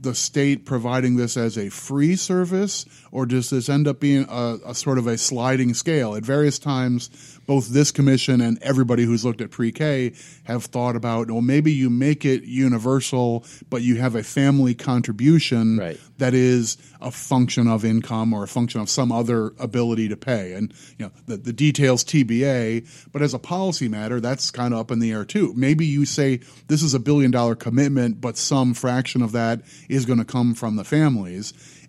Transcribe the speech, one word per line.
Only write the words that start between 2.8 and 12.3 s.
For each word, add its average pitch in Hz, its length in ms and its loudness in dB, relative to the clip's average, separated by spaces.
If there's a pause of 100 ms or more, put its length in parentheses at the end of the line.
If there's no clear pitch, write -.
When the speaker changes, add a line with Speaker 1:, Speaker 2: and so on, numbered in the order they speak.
Speaker 1:
or 131 120 -2
does 123 260 0
this 131 180 -2
end 143 180 2
up 139 140 -2
being 139 280 4
a, 117 380 -4
a 123 80 -10
sort 131 240 0
of 117 80 0
a 117 100 0
sliding 123 580 0
scale? 127 420 0
At 107 80 -8
various 147 340 2
times, 127 880 -4
both 135 220 2
this 143 240 2
commission 135 480 4
and 117 220 0
everybody 123 420 2
who's 113 200 2
looked 117 160 -2
at 104 120 -10
pre-K 127 600 -2 (300)
have 120 220 -6
thought 123 320 -2
about, 113 340 -2
well, 113 100 -2
maybe 143 300 4
you 131 180 2
make 135 360 2
it 131 180 2